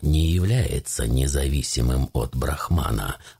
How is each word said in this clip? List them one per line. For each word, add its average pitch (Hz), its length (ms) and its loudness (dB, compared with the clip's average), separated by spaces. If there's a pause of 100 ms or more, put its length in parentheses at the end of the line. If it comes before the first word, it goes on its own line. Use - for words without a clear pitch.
не 78 240 4
является 90 800 0
независимым 65 1040 0
от - 220 -2
Брахмана, 64 840 -2 (240)